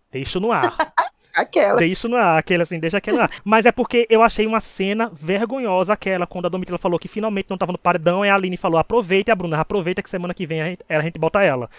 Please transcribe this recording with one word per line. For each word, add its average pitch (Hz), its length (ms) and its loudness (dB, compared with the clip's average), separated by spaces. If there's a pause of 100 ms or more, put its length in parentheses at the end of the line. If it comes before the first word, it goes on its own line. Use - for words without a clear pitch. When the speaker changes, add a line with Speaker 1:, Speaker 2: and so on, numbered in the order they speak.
(100)
Speaker 1:
Deixa 131 300 -6
no 226 120 0
ar. - 260 0
Speaker 2:
<laughs> - 560 -4
Aquela. 254 420 2
Speaker 1:
Deixa 185 320 0
no 240 80 -2
ar, 175 220 4
aquela 170 260 2
assim, 165 160 -6
deixa 165 180 -2
aquela - 200 -2
no 226 60 4
ar. - 60 2 (140)
Mas 214 200 4
é 240 80 8
porque 240 380 0
eu 226 120 6
achei 220 240 4
uma 220 140 -2
cena 208 540 -4
vergonhosa 196 800 -2
aquela, 185 340 -2
quando 180 200 -6
a - 20 -2
Domitila 180 300 -4
falou 175 200 0
que - 100 -12
finalmente 208 400 -4
não 190 100 -6
tava 180 140 -4
no 180 60 -6
paredão, 175 460 2
e 202 40 2
a 196 60 6
Aline 180 220 0
falou, 165 220 0
"Aproveita, 196 540 0
a 208 40 2
Bruna, 170 240 -2
aproveita 185 420 -4
que - 80 -18
semana 180 240 -6
que 180 120 -8
vem 160 140 -6
a 156 60 -4
gente, 175 220 -10
a 156 120 0
gente 160 180 -6
bota 160 240 0
ela." 131 360 0